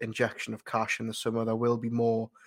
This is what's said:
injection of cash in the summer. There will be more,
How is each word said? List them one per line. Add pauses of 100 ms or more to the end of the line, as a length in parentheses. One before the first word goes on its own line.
injection
of
cash
in
the
summer.
There
will
be
more, (180)